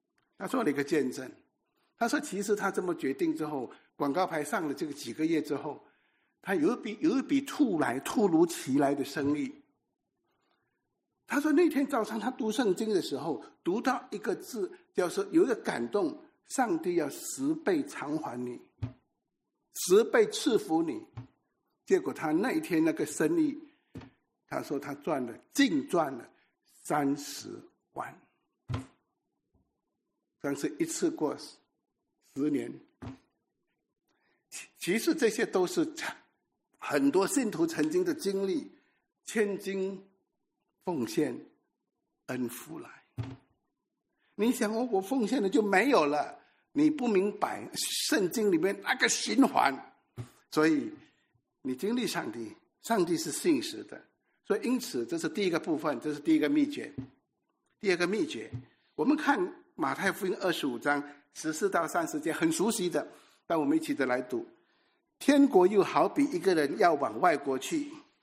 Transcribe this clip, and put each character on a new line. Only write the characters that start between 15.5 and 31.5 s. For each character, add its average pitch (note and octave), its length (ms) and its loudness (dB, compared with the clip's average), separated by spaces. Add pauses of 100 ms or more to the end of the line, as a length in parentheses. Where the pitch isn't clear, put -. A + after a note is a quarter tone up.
感 C3+ 360 -4
动， F3+ 280 -2 (300)
上 F3 320 0
帝 F3 160 -2
要 D3+ 140 0
十 C#3 440 -4
倍 D#3 320 0
偿 D3 320 -6
还 C#3 180 -10
你， B2 240 -8 (1120)
十 G3+ 300 4
倍 A3 220 4
赐 - 320 2
福 D#3+ 240 0
你。 C#3 180 -6 (840)
结 F#3+ 120 4
果 - 140 -6
他 D#3 200 -4
那 G3+ 200 2
一 D#3 80 0
天 D#3+ 240 2
那 D#3+ 80 4
个 D#3+ 140 -2
生 D#3+ 340 0
意， D3 160 0 (920)
他 C3+ 120 -6
说 C#3 180 -4
他 C#3+ 180 -10
赚 C#3+ 280 -2
了， A#2 80 -8 (200)
净 G3 360 2
赚 D#3 240 0
了 - 160 -14 (540)
三 C#3+ 340 0
十 - 320 -10 (440)
万。 - 220 -10 (2250)
但 C#3+ 140 -4
是 D3 240 -4
一 E3+ 60 0
次 D#3+ 260 0
过 C#3 280 -2
十 - 1120 -10